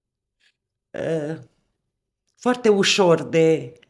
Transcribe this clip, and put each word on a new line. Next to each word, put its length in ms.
uh, 480
foarte 340
ușor 540
de, 500